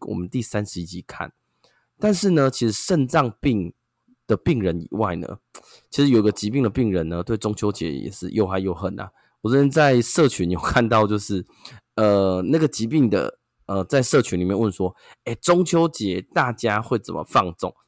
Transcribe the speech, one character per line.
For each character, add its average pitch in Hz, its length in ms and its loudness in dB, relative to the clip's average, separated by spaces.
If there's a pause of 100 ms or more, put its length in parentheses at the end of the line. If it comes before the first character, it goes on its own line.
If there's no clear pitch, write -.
我 - 140 -8
们 90 120 -6
第 127 140 -4
三 107 240 -4
十 95 160 -10
一 85 60 -8
集 87 200 -14
看。 - 280 -12 (640)
但 208 160 2
是 190 160 2
呢， 143 200 4
其 - 160 -2
实 110 60 2
肾 147 340 0
脏 135 240 2 (100)
病 104 340 0 (520)
的 107 120 2
病 156 200 0
人 87 220 0
以 80 120 -12
外 98 240 -2
呢， - 220 -10 (520)
其 - 120 0
实 143 60 4
有 117 140 6
个 101 100 4
疾 - 160 -6
病 131 140 0
的 110 80 2
病 113 200 0
人 87 200 -2
呢， 85 120 -4
对 113 140 -4
中 107 180 -4
秋 104 160 -2
节 82 220 -4
也 65 180 -8
是 92 200 -10
又 104 180 0
爱 95 100 -4
又 95 140 -2
恨 95 260 -8
啊。 95 120 -12 (320)
我 110 80 -2
之 131 60 4
前 139 140 4
在 139 300 4
社 151 260 2
群 87 240 -2
有 87 80 -2
看 120 300 0
到， 110 180 4
就 104 120 0
是， 98 280 -6 (500)
呃， 98 440 4
那 120 180 2
个 156 80 2
疾 113 200 -4
病 131 240 2
的， 85 280 -2 (280)
呃， 95 180 -2
在 135 180 0
社 127 200 2
群 - 180 -4
里 90 60 0
面 98 120 0
问 107 140 0
说 92 240 -4 (280)
，“哎， 117 100 -6
中 175 280 2
秋 170 240 2
节 98 360 -4 (100)
大 135 180 0
家 107 300 -2
会 113 180 -2
怎 - 140 -12
么 80 100 -6
放 92 360 0
纵？” 90 120 -4 (180)